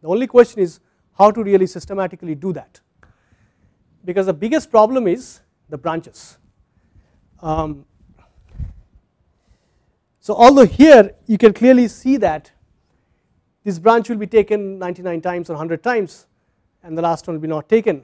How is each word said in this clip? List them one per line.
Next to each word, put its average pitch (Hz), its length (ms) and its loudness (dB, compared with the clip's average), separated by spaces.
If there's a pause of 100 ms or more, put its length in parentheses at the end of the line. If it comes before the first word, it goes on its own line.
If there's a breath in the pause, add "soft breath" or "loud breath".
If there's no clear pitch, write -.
The 156 60 -16
only 220 180 -4
question 233 360 2
is 170 180 -6 (380)
how 208 140 4
to 220 120 -8
really 190 240 0
systematically 185 680 -10
do 165 200 -10
that, - 260 -18 (1300)
because 185 220 -4
the 185 60 -4
biggest 226 380 -4
problem 226 340 2
is 196 360 -6 (260)
the 151 100 -16
branches. 165 600 -12 (1040)
Um, 156 440 -8 (2250)
so, 208 120 -8
although 262 320 6
here 247 460 6 (140)
you 214 120 -2
can 214 140 6
clearly 240 380 2
see 262 260 -4
that 165 360 -6 (1120)
this 190 120 -8
branch 226 300 2
will 240 80 -8
be 208 120 -10
taken 208 520 -4
ninety-nine 180 400 -10
times 175 300 -10
or 160 80 -10
hundred 160 260 -8
times 233 420 -6 (580)
and 165 140 -14
the 165 40 -8
last 165 260 -6
one 170 80 -10
will 151 60 -12
be 160 80 -10
not 156 180 -8
taken. 220 360 -2